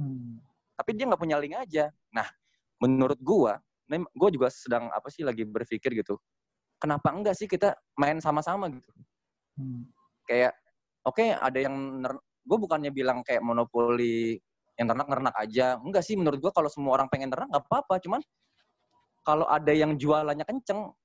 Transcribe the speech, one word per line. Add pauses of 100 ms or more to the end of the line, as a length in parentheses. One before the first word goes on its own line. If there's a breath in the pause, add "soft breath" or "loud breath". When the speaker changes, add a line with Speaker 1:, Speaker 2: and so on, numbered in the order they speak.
Speaker 1:
Hmm. (400)
Speaker 2:
Tapi
dia
nggak
punya
link
aja. (160)
Nah, (560)
menurut
gua, (320)
ini (160)
gua
juga
sedang,
apa
sih,
lagi
berpikir
gitu. (640)
Kenapa
enggak
sih
kita (240)
main
sama-sama
gitu? (720)
Speaker 1:
Hmm. (400)
Speaker 2:
Kayak, (480)
oke,
ada
yang (240)
ner-, (260)
gua
bukannya
bilang
kayak
monopoli (400)
yang
ternak-ternak
aja.
Enggak
sih,
menurut
gua
kalau
semua
orang
pengen
ternak
nggak
apa-apa.
Cuman (960)
kalau
ada
yang
jualannya
kenceng (160)